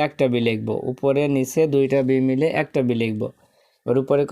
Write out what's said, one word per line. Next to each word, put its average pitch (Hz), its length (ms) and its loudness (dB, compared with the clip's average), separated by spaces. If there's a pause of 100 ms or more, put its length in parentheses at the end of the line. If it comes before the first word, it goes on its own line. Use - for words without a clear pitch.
একটা 147 260 -2
বি 120 140 2
লিখব। 113 220 -4 (220)
উপরে 139 300 0 (140)
নিচে 131 260 0 (140)
দুইটা 139 320 2
বি 135 100 2 (100)
মিলে 131 200 0 (140)
একটা 147 260 -4
বি 120 140 0
লিখব। 110 200 -4 (560)
এবার 123 260 -2
উপরে 143 280 2